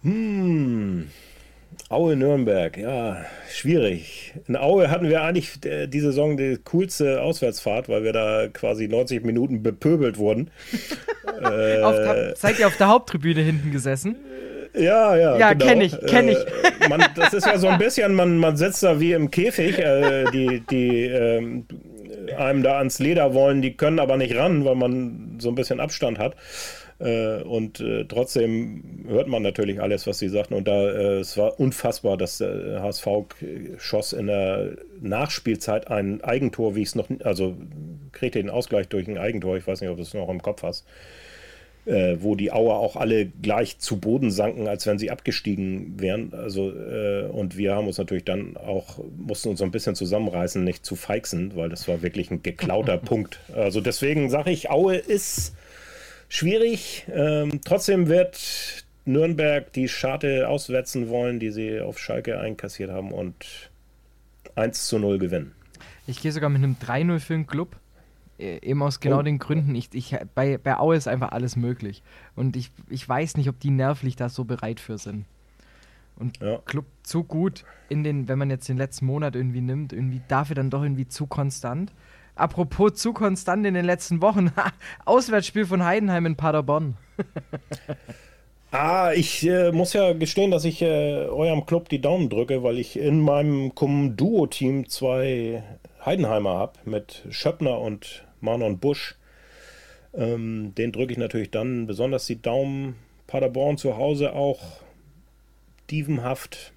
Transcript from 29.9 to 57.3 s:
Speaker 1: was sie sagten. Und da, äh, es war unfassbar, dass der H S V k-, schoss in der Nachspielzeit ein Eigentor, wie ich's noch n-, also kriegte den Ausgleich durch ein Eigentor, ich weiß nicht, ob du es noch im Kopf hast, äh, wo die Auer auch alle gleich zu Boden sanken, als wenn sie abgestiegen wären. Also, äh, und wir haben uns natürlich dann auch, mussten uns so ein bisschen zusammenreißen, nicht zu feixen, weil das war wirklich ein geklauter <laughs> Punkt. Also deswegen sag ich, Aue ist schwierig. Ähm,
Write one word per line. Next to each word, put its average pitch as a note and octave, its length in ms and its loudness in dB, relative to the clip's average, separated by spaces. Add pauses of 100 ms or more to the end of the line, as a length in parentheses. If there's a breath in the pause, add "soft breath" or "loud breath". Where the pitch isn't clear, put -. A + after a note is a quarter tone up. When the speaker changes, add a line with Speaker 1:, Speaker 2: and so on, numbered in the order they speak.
Speaker 1:
was G#2 120 -4
sie G2 100 -2
sagten. G#2 240 -2
Und G2+ 160 0
da, G2+ 200 4
äh, G2+ 300 2
es - 180 -6
war G#2+ 220 2
unfassbar, A#2+ 560 0
dass F2+ 220 -4
der G2 440 -4
H G2+ 60 -4
S G2+ 140 -4
V G#2 220 0
k-, - 220 -14 (320)
schoss - 360 -4
in G2+ 140 -4
der G2 500 0 (240)
Nachspielzeit A2 880 -2
ein G2+ 340 -2
Eigentor, A#2 520 0
wie G#2+ 80 0
ich's - 120 -6
noch - 140 -4
n-, C3 140 -6
also F#2 340 -2 (560)
kriegte B2 260 -4
den G2 100 -4
Ausgleich G#2 380 -2
durch F#2+ 220 -4
ein G2+ 80 -6
Eigentor, F#2+ 400 -2
ich F2 100 -6
weiß F#2+ 140 -4
nicht, F#2+ 80 -6
ob F2 80 -6
du F2 60 -8
es E2 100 -14
noch F#2 160 -6
im F2+ 120 -6
Kopf - 220 -6
hast, F2 220 -8 (1000 loud breath)
äh, F2+ 340 2
wo G2+ 160 0
die G2 180 -2
Auer A2 240 4
auch G#2+ 180 -2
alle A2 300 2
gleich G#2 540 -2
zu - 200 -4
Boden A#2 320 2
sanken, G#2+ 380 -2
als G2+ 180 -4
wenn G#2 100 2
sie G#2+ 140 -4
abgestiegen F#2+ 880 -4
wären. F#2+ 340 -2
Also, G2 380 -4
äh, G#2 540 -4
und G2 320 -6
wir G2 180 2
haben G#2 120 -2
uns F#2 100 -4
natürlich F2+ 260 -4
dann F#2 320 -6
auch, G2 440 -8 (180)
mussten A#2+ 320 -6
uns G2 100 -4
so G2 60 0
ein F#2 60 -2
bisschen G2+ 240 -4
zusammenreißen, F2+ 680 -2
nicht F2+ 220 -2
zu F2+ 100 -8
feixen, G2 640 -6
weil E2 100 -4
das E2+ 220 -10
war E2+ 120 -2
wirklich F2 300 -4
ein E2+ 120 -6
geklauter F#2 540 -2
<laughs> - 140 -8
Punkt. A2 280 -4 (140)
Also G#2 280 -2
deswegen C#3 480 -2
sag C#3+ 180 0
ich, E3+ 220 -4
Aue F#3 260 2
ist - 580 -4 (760 loud breath)
schwierig. A3 840 0
Ähm, D3+ 500 0